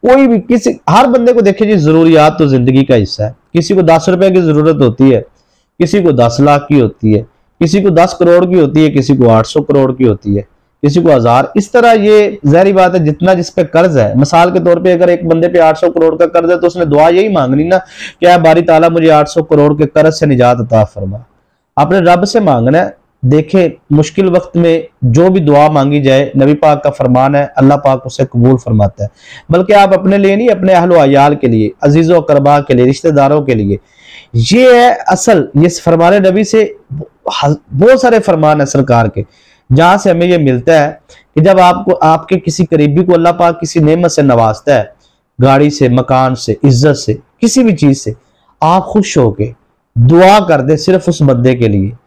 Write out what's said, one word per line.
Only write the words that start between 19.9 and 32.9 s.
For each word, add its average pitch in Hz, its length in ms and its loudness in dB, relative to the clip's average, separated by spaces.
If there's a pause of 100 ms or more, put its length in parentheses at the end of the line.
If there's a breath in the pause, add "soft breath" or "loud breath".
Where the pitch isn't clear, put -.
से 160 120 -4
निजात 123 340 0
अता 113 240 0
फरमा।" 98 420 -10 (520)
आपने 160 220 0
रब 175 260 2
से 226 140 -2
मांगना 139 380 0
है। 196 200 -4 (280)
देखे, 156 520 0 (140)
मुश्किल 156 380 0
वक्त 175 280 -4
में 165 300 0 (160)
जो 143 260 2
भी 190 100 0
दुआ 147 300 2
मांगी 143 320 -2
जाए, 135 360 0
नबी 139 160 2
पाक 147 300 0
का 147 60 0
फरमान 131 460 -2
है, 143 220 -4
अल्लाह 135 200 2
पाक 135 280 -2
उसे 131 200 -6
कबूल 123 320 0
फरमाता 104 460 -4
है। 104 60 -8 (420 loud breath)
बल्कि 185 220 0
आप 196 200 4
अपने 190 240 0
लिए 196 180 0
नहीं, 240 140 -2
अपने 190 240 0
अहलो 175 220 2
अयाल 143 400 2
के 139 120 -4
लिए, 107 240 0 (120)
अजीज़ो 160 380 2
अकरबा 143 380 0
के 139 140 -4
लिए, 123 120 2
रिश्तेदारों 143 560 0